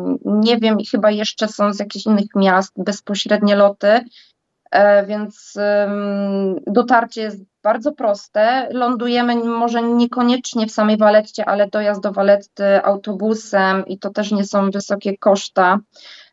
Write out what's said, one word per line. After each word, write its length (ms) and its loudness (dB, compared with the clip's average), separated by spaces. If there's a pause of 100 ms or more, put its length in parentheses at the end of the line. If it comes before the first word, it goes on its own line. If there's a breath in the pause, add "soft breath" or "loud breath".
(260)
nie 320 2
wiem, 200 2 (140)
chyba 200 2
jeszcze 360 -4
są 260 -2
z 60 -8
jakichś 260 -10
innych 300 0
miast 420 2
bezpośrednie 760 -2
loty, 500 2 (680 loud breath)
e, 340 4
więc, 480 -10 (340)
ym, 800 -4
dotarcie 540 0
jest 220 -10 (200)
bardzo 280 0
proste. 800 -2
Lądujemy 640 -2
może 460 -2
niekoniecznie 840 0
w 40 -10
samej 260 0
Valetcie, 480 2
ale 220 0
dojazd 340 -2
do 100 -4
Valetty 720 2
autobusem 1000 -2
i 140 -12
to 100 -8
też 220 -6
nie 120 0
są 280 -2
wysokie 460 -6
koszta, 640 2 (540 loud breath)